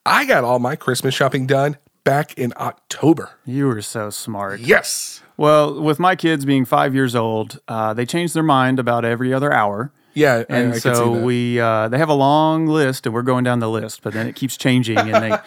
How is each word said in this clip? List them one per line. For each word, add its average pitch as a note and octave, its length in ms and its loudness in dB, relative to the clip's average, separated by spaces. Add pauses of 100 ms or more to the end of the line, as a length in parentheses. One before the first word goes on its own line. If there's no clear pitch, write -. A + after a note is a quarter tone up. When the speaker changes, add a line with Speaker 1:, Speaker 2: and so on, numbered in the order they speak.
Speaker 1:
I C4 200 2
got G#3+ 180 2
all B2 160 2
my B2 160 -2
Christmas C3 400 -2
shopping C3+ 320 0
done C#3 300 0 (260)
back C#3+ 340 -2
in B2 200 -4
October. - 760 0 (140)
Speaker 2:
You C3+ 240 -2
were G#2+ 140 -4
so G#2 280 -8
smart. G2+ 480 -8
Speaker 1:
Yes. - 640 -2 (140)
Speaker 2:
Well, D3+ 440 2
with D3+ 200 0
my F#3 160 2
kids D#3+ 280 0
being C3+ 200 2
five C#3+ 280 2
years C3 220 0
old, A2 540 -4
uh, A2 260 -2
they A#2+ 100 -4
change E3+ 280 -4
their D#3+ 100 -2
mind C3 380 2
about A#2 240 0
every A#2 280 -2
other C#3 200 0
hour. A2 400 0 (220)
Speaker 1:
Yeah, C3 340 2
I, C3 60 -4
Speaker 2:
And B2 180 0
Speaker 1:
I A#2 60 -4
Speaker 2:
so B2 100 0
Speaker 1:
can B2 80 2
see A#2 220 2
that. A#2 80 -2
Speaker 2:
we, A#2+ 340 0
uh, A2+ 300 0
they B2 80 -2
have D#3 100 0
a D3+ 60 2
long D#3 520 2
list, D3 380 0
and A2 100 -4
we're A#2 60 -2
going B2+ 240 0
down B2 140 0
the A2+ 100 -2
list, A2 340 -6
but G#2+ 120 -6
then A2+ 120 -4
it - 80 -10
keeps C3 220 -6
changing, B2+ 400 2
and A2+ 160 0 (100)
they, A2 140 -2 (100)